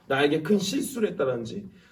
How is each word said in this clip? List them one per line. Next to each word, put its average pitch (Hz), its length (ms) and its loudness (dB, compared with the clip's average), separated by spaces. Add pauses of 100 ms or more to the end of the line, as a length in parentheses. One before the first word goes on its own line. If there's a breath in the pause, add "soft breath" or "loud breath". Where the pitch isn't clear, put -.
나에게 147 360 2
큰 208 160 4
실수를 233 520 -2
했다든지, 120 580 -4 (240 soft breath)